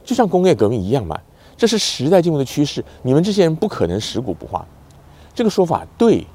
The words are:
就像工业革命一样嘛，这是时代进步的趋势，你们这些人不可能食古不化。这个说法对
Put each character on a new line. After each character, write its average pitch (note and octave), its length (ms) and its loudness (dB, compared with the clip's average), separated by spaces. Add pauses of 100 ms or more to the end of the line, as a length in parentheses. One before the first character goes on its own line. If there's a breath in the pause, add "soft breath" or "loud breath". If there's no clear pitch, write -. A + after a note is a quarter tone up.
就 - 100 -4
像 A#3 140 2
工 F3+ 160 2
业 F3+ 100 6
革 G#2+ 140 2
命 A#2 100 -2
一 F#2 120 -4
样 A#2+ 160 -2
嘛， D#2+ 120 -8 (380 soft breath)
这 A#3+ 100 0
是 G#3+ 120 2
时 - 320 -2
代 F#3 100 6
进 E3 120 0
步 D#3 40 0
的 C#3 80 0
趋 D3 200 -2
势， C#3 200 -6 (160 loud breath)
你 B2+ 140 0
们 D#3 80 4
这 G#3 100 -2
些 F#3+ 120 2
人 D#3+ 120 0
不 G#3 120 -2
可 G#2 180 -4
能 F2 120 -2
食 - 220 -8
古 F#2 140 -6
不 - 100 -18
化。 - 220 -10 (640 soft breath)
这 B3 120 -2
个 A3 40 2
说 F#3+ 160 2
法 - 220 -4 (100)
对 C#3+ 380 2